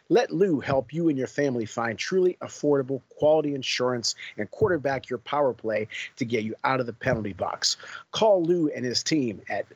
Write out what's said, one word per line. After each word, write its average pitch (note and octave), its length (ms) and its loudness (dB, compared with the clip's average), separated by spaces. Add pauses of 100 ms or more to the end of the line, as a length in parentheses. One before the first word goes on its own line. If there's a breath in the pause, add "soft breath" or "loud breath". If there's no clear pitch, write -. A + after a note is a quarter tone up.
Let A3 220 4
Lou D#3+ 280 4
help C3+ 340 -2
you E3 160 2
and C#3 80 2
your B2+ 100 -2
family B2+ 380 0
find A#2 320 -4
truly F3+ 440 2
affordable, C3+ 680 0
quality D3+ 440 2
insurance B2+ 600 -2 (220 loud breath)
and G#2 120 -6
quarterback C#3 600 0
your A#2+ 100 -4
power C#3+ 340 0
play G#2+ 340 -4 (280 loud breath)
to B2+ 100 -4
get A2+ 180 -2
you A2 200 -6
out C3 160 0
of A#2+ 80 -2
the A2+ 60 -10
penalty A2 400 -2
box. - 440 -4 (340 loud breath)
Call G3 320 4
Lou E3 260 2
and B2 140 -4
his A#2+ 200 -2
team B2 440 0
at G2+ 280 -6